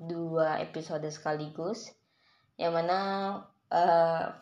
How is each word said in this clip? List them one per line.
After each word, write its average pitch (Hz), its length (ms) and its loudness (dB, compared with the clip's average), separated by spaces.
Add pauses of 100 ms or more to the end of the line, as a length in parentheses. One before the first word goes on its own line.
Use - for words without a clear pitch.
dua 160 560 0
episode 156 480 -6
sekaligus. 151 880 -6 (640)
Yang 170 160 0
mana, 175 240 2 (720)
eh, 165 720 4